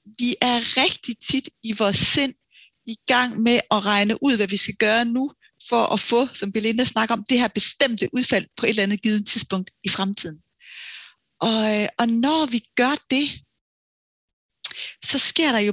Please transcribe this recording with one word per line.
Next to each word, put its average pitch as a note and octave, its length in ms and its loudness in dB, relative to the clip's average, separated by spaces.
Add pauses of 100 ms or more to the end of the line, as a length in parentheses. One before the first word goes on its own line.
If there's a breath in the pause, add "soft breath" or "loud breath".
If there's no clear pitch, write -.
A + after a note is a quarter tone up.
(180)
vi A#3+ 220 -2
er B3 160 2 (200)
rigtig - 420 0
tit - 300 -4 (140)
i A3 100 -6
vores G3+ 240 0
sind C4+ 380 2 (520 soft breath)
i A3+ 100 -10 (100)
gang B3 360 2
med A#3+ 180 4 (100)
at G3+ 140 2
regne G#3 380 0
ud, C4 140 4
hvad G3+ 120 0
vi G3+ 80 -2
skal - 180 2
gøre A3+ 300 2
nu, B3+ 260 -2 (380 soft breath)
for A#3 180 2
at G#3 140 0
få, A#3+ 260 0
som G3+ 260 -6
Belinda A3 320 0
snakker A3 300 0
om, A3 140 -4
det B3 120 4
her A3+ 80 2
bestemte - 680 0
udfald A#3+ 320 0 (100)
på A3+ 100 -2
et - 40 2
eller G#3+ 120 0
andet G3+ 200 0
givet G#3+ 240 0
tidspunkt - 440 -2 (140)
i G3 40 -2
fremtiden. F#3+ 500 -4 (1000 loud breath)
Og, G#3+ 400 0
øh, G#3 80 -2 (100)
og A#3 100 2
når C#4 380 2
vi A#3+ 140 -4 (160)
gør B3+ 180 2 (160)
det, C#4 200 0 (1700 loud breath)
så - 140 0
sker D4+ 340 4
der A3+ 60 2
jo G#3 140 0